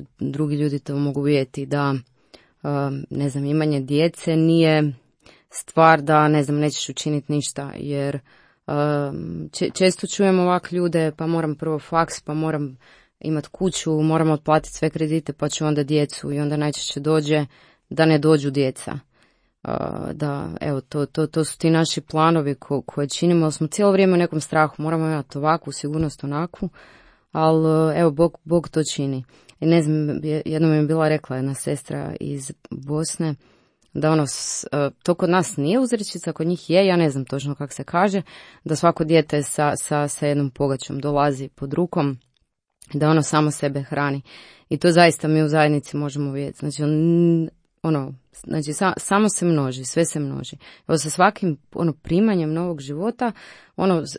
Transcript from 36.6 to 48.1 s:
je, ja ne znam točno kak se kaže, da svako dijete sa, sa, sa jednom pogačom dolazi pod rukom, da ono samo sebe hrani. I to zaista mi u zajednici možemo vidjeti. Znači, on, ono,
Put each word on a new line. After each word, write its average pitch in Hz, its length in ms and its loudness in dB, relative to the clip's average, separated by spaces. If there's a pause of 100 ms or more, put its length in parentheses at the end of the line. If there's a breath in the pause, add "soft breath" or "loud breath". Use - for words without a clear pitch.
je, 190 160 4
ja 180 100 4
ne 165 140 4
znam 135 140 -4
točno 139 300 -6
kak 143 180 -10
se 139 120 -10
kaže, 190 380 0 (420 loud breath)
da 151 120 -2
svako 170 280 2
dijete 151 380 2
sa, 147 340 0
sa, 147 320 -2
sa - 180 -6
jednom 143 240 0
pogačom 135 500 -4
dolazi 143 480 0
pod 139 240 -12
rukom, 147 460 0 (720)
da 151 180 2
ono 160 120 4
samo 151 280 0
sebe 143 320 -4
hrani. 139 400 -4 (460 loud breath)
I 156 80 -2
to 175 160 4
zaista 165 360 4
mi 156 140 2
u 151 60 0
zajednici 151 480 0
možemo 143 360 -4
vidjeti. 139 260 -8
Znači, 147 240 -6
on, 165 640 2 (340)
ono, 139 320 -2 (300)